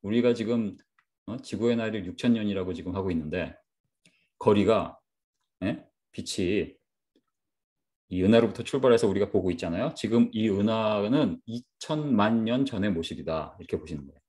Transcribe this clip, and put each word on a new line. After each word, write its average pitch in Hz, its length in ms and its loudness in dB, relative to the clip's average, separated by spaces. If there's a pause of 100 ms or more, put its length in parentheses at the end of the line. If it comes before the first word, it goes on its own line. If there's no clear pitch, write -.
우리가 120 320 2
지금, 113 420 -2 (500)
어, 107 100 -8
지구의 117 400 -2
나이를 110 300 -4
육천 117 260 0
년이라고 98 400 0
지금 82 220 -6
하고 95 160 -2
있는데 80 460 -4 (800)
거리가, 101 600 2 (680)
예? 123 200 -4 (280)
빛이 95 640 -4 (1300)
이 90 140 -2
은하로부터 113 400 4
출발해서 120 460 4
우리가 98 220 0
보고 92 200 0
있잖아요. 90 440 -4
지금 117 380 2
이 110 160 0
은하는 107 960 0
이천만 117 1000 -2
년 123 200 0
전의 107 280 -2
모습이다. 80 680 -6
이렇게 - 180 -6
보시는 73 300 -10
거예요. - 220 -20